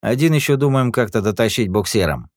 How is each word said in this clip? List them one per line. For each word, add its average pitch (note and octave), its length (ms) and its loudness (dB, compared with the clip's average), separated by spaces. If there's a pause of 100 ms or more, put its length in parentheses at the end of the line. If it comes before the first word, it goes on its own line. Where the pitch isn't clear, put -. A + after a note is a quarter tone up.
Один C3+ 320 0
ещё C#3+ 220 2
думаем C3+ 360 0
как-то A2+ 300 0
дотащить G#2+ 480 0
буксиром. F2+ 680 -2